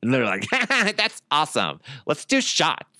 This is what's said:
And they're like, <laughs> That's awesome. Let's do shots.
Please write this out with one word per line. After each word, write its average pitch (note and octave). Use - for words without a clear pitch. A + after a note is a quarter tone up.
And A#2
they're B2+
like, G2
<laughs> B3+
That's G#3+
awesome. B2+
Let's D3+
do C4+
shots. -